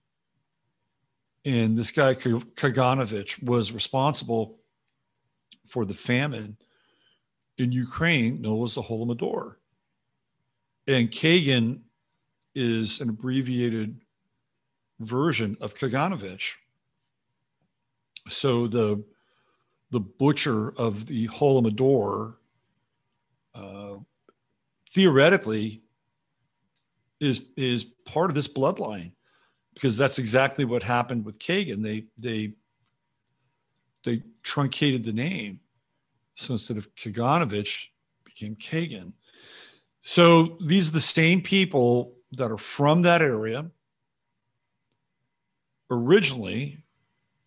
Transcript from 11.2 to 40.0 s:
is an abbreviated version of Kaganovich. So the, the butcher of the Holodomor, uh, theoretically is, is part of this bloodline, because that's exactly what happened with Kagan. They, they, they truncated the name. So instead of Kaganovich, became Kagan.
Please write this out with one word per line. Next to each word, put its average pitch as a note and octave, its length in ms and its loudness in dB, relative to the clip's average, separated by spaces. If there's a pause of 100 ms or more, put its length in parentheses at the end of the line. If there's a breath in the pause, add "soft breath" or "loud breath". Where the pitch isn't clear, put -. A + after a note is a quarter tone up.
is A2+ 440 -2
an B2+ 80 -4
abbreviated A#2+ 920 -4 (1000)
version A2+ 640 -2
of - 160 -10
Kaganovich. C3 800 -4 (1700)
So A#2+ 400 0
the, G#2+ 340 0 (880)
the B2 80 -2
butcher A#2 800 0
of A2+ 280 -4
the A#2 200 -4
Holodomor, A2+ 1080 2 (1200)
uh, G2+ 440 -16 (920)
theoretically C3+ 920 4 (1400)
is, C#3 260 0 (120)
is B2 280 -2
part - 460 -2
of C#3 40 -4
this C#3+ 120 -2
bloodline, B2+ 640 -4 (640)
because A#2 220 0
that's C3+ 240 2
exactly C3 440 2
what A#2 200 -2
happened A#2+ 400 -2
with G#2+ 160 -14
Kagan. E3 420 -4
They, G#2+ 220 -6 (120)
they, A2 360 -6 (1500)
they A#2 180 -4 (220)
truncated C3+ 580 0
the A2 100 -6
name. A#2 460 -6 (800)
So - 180 -6
instead A2 220 -6
of - 180 -12
Kaganovich, A#2 960 -2 (360)
became G#2+ 300 -12
Kagan. A#2+ 580 -8 (920 loud breath)